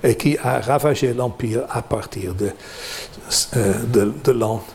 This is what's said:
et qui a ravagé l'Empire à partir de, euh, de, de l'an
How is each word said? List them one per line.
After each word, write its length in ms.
et 120
qui 220
a 220
ravagé 540
l'Empire 560
à 120
partir 540
de, 160
euh, 160
de, 260
de 80
l'an 320